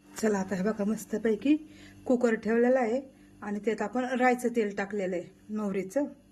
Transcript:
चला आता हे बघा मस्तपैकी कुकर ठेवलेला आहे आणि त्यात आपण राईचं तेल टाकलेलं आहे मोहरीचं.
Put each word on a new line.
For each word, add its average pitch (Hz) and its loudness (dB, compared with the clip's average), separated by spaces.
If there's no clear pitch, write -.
चला 208 0
आता 196 -4
हे 185 -2
बघा 214 -2
मस्तपैकी 220 0
कुकर 240 4
ठेवलेला 233 4
आहे 240 0
आणि 208 -6
त्यात 214 -2
आपण 240 -2
राईचं 247 2
तेल 214 0
टाकलेलं 196 -4
आहे - -10
मोहरीचं. 202 -2